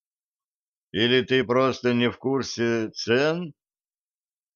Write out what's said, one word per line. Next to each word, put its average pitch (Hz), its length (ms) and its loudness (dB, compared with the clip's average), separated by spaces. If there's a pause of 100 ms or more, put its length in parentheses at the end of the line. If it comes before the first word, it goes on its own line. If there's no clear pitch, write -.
(920)
Или 120 300 2
ты 131 220 2
просто 123 500 0
не 120 160 2
в - 80 -14
курсе 117 720 -2
цен? 151 640 -2 (1000)